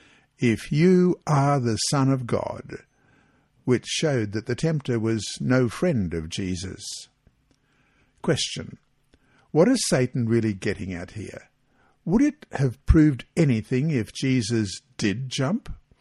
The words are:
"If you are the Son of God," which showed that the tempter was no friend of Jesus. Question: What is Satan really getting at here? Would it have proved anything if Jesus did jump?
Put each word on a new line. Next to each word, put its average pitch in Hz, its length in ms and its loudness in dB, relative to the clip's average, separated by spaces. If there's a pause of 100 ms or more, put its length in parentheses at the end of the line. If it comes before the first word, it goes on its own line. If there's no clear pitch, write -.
(400)
"If 113 320 0
you 180 560 4
are 143 320 2
the 117 180 0 (140)
Son 135 180 2
of 131 160 0
God," - 580 -6 (840)
which 123 200 2
showed 127 460 -2
that 107 140 -6
the 120 100 -4
tempter 147 420 -2
was 113 280 -2 (160)
no 127 260 2
friend 110 460 -2
of 80 160 -6
Jesus. 92 560 -6 (1400)
Question: - 560 -4 (760)
What 160 160 6
is 254 220 2
Satan 127 400 0
really 113 240 2
getting 95 400 -6
at 90 180 -10
here? - 380 -14 (560)
Would 196 160 2
it 285 320 0
have 135 320 -2
proved 151 400 6 (100)
anything 131 560 0
if 117 220 -2
Jesus 113 680 0 (180)
did 113 300 -2
jump? 143 420 -4 (320)